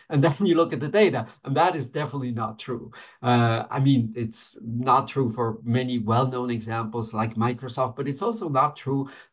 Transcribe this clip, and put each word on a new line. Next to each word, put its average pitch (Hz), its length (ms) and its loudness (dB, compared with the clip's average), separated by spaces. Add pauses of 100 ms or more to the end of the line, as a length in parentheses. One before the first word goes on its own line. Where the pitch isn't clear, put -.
And 139 140 2
then 165 240 2
you 170 80 6
look 165 180 2
at 123 60 -4
the 147 80 -4
data, 156 400 2 (160)
and 139 140 -2
that 175 180 4
is 127 120 -6
definitely 139 440 -6
not 113 260 -6
true. - 340 -10 (300)
Uh, 117 480 4
I 135 100 -2
mean, 135 360 4
it's - 440 -8
not 120 480 2
true 127 240 0
for 113 320 -2
many 123 360 0
well-known 123 500 0
examples 113 640 -4
like 110 220 -2
Microsoft, 120 600 -2
but 139 120 -6
it's 143 160 -6
also 220 260 -4
not 139 260 2
true 135 360 -4 (220)